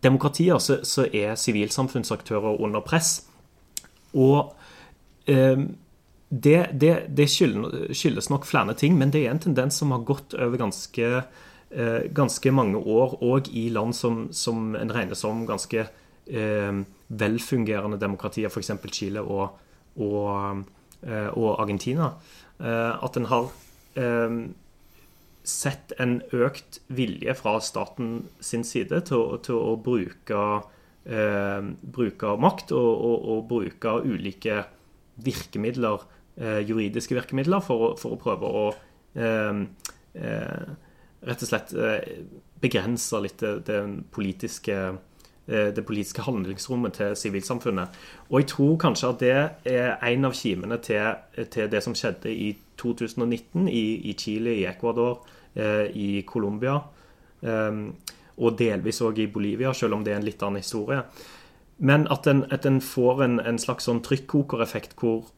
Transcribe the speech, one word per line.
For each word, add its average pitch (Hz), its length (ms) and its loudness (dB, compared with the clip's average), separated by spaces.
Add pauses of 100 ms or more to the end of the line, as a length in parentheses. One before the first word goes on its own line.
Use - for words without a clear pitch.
demokratier 143 560 6
så, - 240 2
så - 300 2
er 107 240 0
sivilsamfunnsaktører 107 1200 0
under 107 200 0
press. - 480 0 (840)
Og, 139 400 6 (720)
ehm, 135 480 4 (540)
det, 143 500 4
det, 160 320 6
det 143 160 6
skylden-, - 640 0
skyldes - 400 0
nok 139 160 -2
flere 110 260 2
ting, 160 220 6
men 139 160 6
det 147 140 2
er 113 80 0
en 160 100 -2
tendens 135 320 2
som 147 160 0
har 117 160 -2
gått 139 260 -2
over 123 220 0
ganske, 120 680 -2 (460)
eh, 117 300 -2 (160)
ganske 135 360 2
mange 110 280 4
år, 117 400 2
og 131 320 2
i 117 160 -2
land 113 260 0
som, 113 380 -2
som 113 420 -2
en 110 180 -4
regner 104 220 -2
som 110 320 -4
ganske, 95 400 -2 (400)
eh, 107 460 -2 (400)
velfungerende 107 880 0
demokratier, 104 480 -4
for 101 160 -6
eksempel 101 260 -8
Chile 101 300 -6
og, 98 380 -4 (420)
og, 101 640 -2 (400)
eh, 107 240 -4
og 110 320 0
Argentina, 120 540 0 (460)
eh, 117 440 -2
at 123 120 -4
en 120 120 -2
har, 127 220 2 (500)
eh, 117 400 0 (1040)
sett - 540 -4
en 123 240 0 (100)
økt 131 460 0 (100)
vilje 127 460 -2
fra 107 260 0
staten 113 680 -6 (120)
sin 117 240 -4
side 117 440 -2
til, 117 340 0
til 120 160 -2
å 113 240 0
bruke, 104 800 -2 (420)
eh, 101 560 0 (220)
bruke 107 560 -2
makt - 340 2
og, 123 200 4 (180)
og, 117 140 0 (100)
og 110 160 -4
bruke 113 460 -2 (100)
ulike 101 540 -4 (580)
virkemidler, 117 880 -2 (320)
eh, 110 240 -2
juridiske 110 560 -2
virkemidler 139 420 0
for 117 280 0
å, 117 100 -2
for 113 160 -6
å - 80 -12
prøve 101 240 -2
å, 107 180 0 (540)
eh, 107 480 0 (480)
eh, - 560 -6 (560)
rett 123 160 -6
og 120 80 -6
slett, - 240 -4
eh, 110 480 -2 (400)
begrense 117 580 -2
litt 101 220 -6
det, 104 140 -2 (100)
den 104 380 -4 (100)
politiske 101 640 -4 (680)
eh, 104 260 2
det 107 120 -4
politiske 104 360 -6
handlingsrommet 107 760 -4
til 101 180 -2
sivilsamfunnet. 98 840 -4 (320)
Og 139 100 6
jeg 139 140 2
tror 151 240 4
kanskje 131 340 2
at 120 120 -4
det 123 100 6 (400)
er 123 240 2 (140)
en 131 120 4
av 127 140 2
kimene 101 440 -2
til, 110 680 -2
til 107 200 -2
det 104 120 2
som 120 120 -4
skjedde 110 360 -4
i 104 260 -4 (200)
to 120 220 -2
tusen 117 240 -4
og 117 80 0
nitten 165 380 0
i, 110 320 0 (100)
i 98 80 -6
Chile, 110 400 -2
i 95 80 0
Ecuador, 117 560 -2 (320)
eh, 107 400 0
i 101 320 -2
Colombia, 113 540 -2 (640)
ehm, 107 500 -2 (500)
og 113 160 4
delvis 107 460 2
også 110 180 0
i 104 80 -2
Bolivia, 107 460 0
selv 110 180 0
om 107 80 -4
det 104 120 -2
er - 40 -2
en 101 60 -4
litt 104 180 -6
annen 101 220 -4
historie. 117 380 -2 (760)
Men 151 320 6
at - 160 0
en, 139 140 6 (100)
at 139 160 -4
en 135 140 4
får 127 420 2
en, 123 120 4 (100)
en 117 160 0
slags - 260 -4
sånn 120 160 2
trykkokereffekt 135 960 0
hvor 113 400 0